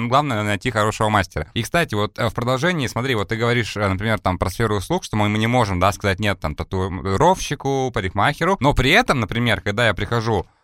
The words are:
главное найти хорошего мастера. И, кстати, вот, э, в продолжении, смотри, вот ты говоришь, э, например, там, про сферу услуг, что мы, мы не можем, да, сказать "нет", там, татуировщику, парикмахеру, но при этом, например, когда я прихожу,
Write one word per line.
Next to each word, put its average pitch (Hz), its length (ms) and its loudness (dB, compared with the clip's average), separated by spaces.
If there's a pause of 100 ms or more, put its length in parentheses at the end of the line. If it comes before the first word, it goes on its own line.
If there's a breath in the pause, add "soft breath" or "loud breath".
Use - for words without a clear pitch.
главное 131 360 0
найти 104 280 -2
хорошего 107 380 0
мастера. 95 440 0
И, 117 100 -4
кстати, 156 320 -2
вот, 104 220 -4
э, 120 120 0
в - 40 -6
продолжении, 131 540 -2
смотри, 120 280 -2
вот 101 120 -2
ты 117 80 -4
говоришь, 120 400 0
э, 104 100 0
например, 101 340 0
там, 92 200 0
про 92 100 0
сферу 104 280 0
услуг, 165 260 -2
что - 140 -4
мы, 104 100 2
мы 104 100 0
не 110 100 0
можем, 107 340 2
да, 98 100 4
сказать 98 300 -2
"нет", 104 180 0
там, 78 160 -4
татуировщику, 131 1400 0
парикмахеру, 120 680 0
но 139 120 4
при 131 180 4
этом, 196 280 4
например, 113 400 0
когда 107 280 0
я 104 60 4
прихожу, 110 520 0 (180)